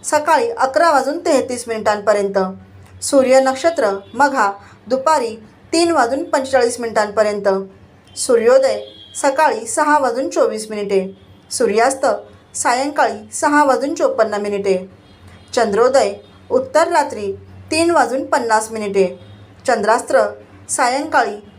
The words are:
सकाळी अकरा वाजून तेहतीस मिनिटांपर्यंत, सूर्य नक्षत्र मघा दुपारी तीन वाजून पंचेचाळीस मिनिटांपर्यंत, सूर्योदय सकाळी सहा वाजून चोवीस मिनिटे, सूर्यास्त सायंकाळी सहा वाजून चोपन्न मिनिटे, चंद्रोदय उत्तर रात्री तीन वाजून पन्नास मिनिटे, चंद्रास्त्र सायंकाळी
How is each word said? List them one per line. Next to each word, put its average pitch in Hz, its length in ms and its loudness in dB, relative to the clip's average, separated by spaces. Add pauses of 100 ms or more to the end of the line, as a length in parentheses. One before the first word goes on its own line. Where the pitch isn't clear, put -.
सकाळी 302 460 0
अकरा 311 400 2
वाजून 277 280 0
तेहतीस 262 500 -2
मिनिटांपर्यंत, 208 680 0 (640)
सूर्य 262 380 4
नक्षत्र 262 500 0 (240)
मघा 262 360 2 (360)
दुपारी 262 480 0 (380)
तीन 339 180 2
वाजून 285 340 0
पंचेचाळीस 262 560 0
मिनिटांपर्यंत, 208 680 -2 (680)
सूर्योदय 240 640 2 (340)
सकाळी 277 520 0
सहा 302 320 2
वाजून 262 320 -2
चोवीस 214 400 0
मिनिटे, 196 360 -2 (440)
सूर्यास्त 240 560 0 (480)
सायंकाळी 254 800 -2
सहा 294 320 2
वाजून 269 300 0
चोपन्न 226 400 0
मिनिटे, 202 420 -2 (760)
चंद्रोदय 233 580 2 (380)
उत्तर 302 380 2
रात्री 220 440 -2 (380)
तीन 330 200 2
वाजून 269 360 0
पन्नास 233 440 0
मिनिटे, 202 360 -2 (600)
चंद्रास्त्र 226 600 2 (420)
सायंकाळी 262 680 -2 (220)